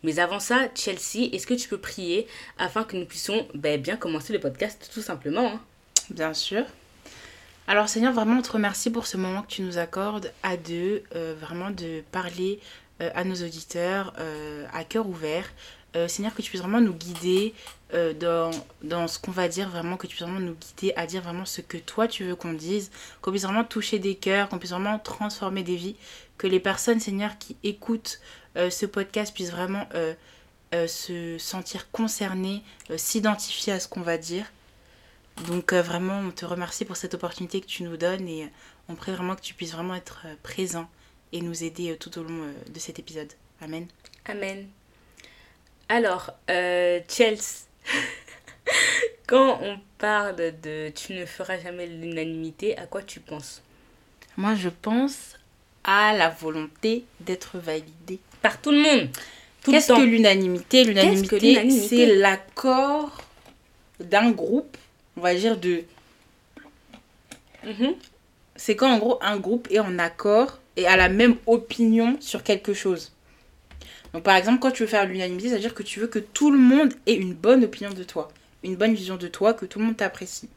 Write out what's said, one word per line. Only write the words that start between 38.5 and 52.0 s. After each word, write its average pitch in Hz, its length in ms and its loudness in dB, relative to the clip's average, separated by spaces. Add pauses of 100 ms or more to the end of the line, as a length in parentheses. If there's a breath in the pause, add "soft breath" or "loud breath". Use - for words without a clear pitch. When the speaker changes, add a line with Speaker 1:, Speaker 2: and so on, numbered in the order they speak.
Speaker 2:
on 170 60 -10
prie 190 160 -10
vraiment 180 240 -4
que 185 60 -20
tu - 140 -14
puisses 165 180 -12
vraiment 180 220 -8
être, - 300 -16
euh, 156 80 -16 (100)
présent 170 440 -6 (440 soft breath)
et 170 100 -8
nous 170 220 -8
aider, 165 280 -6
euh, 160 60 -6
tout 170 220 -16
au 165 40 -10
long, 160 200 -10
euh, 147 80 -10 (200)
de 151 80 -16
cet - 200 -12
épisode. 151 320 -14 (300)
Amen. 160 260 -10 (380)
Speaker 1:
Amen. 196 420 -10 (1200 soft breath)
Alors, 208 420 0 (200)
euh, 180 560 0
Chelsea, - 580 0 (200)
<laughs> - 1400 -4
quand 262 340 6
on 196 160 -8 (200)
parle 208 380 0 (260)
de « 156 340 -8
tu - 180 -12
ne 180 120 -8
feras 185 340 -8
jamais 175 280 -10
l'unanimité », 165 880 -6